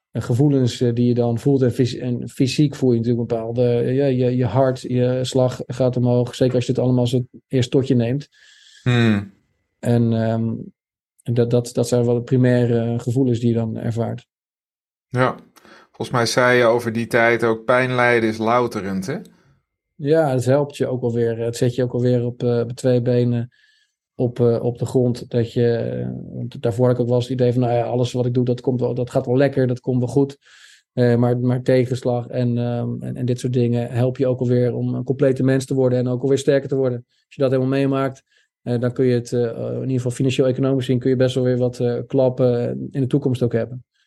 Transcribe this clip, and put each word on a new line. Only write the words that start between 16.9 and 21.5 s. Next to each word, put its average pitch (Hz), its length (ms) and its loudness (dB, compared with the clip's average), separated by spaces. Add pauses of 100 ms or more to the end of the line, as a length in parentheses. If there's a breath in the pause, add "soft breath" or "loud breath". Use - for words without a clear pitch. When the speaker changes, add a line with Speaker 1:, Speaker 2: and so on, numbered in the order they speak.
Speaker 2:
die 117 140 -4
tijd 117 360 2
ook, 113 220 0
"Pijn 127 300 2
lijden 120 340 2
is 104 80 -6
louterend", 110 680 -2
hè? 147 120 -6 (800 soft breath)
Speaker 1:
Ja, 156 340 2
het 127 160 0
helpt 139 320 0
je 127 100 -2
ook 127 160 -6
alweer. 117 340 -2
Het 117 200 -4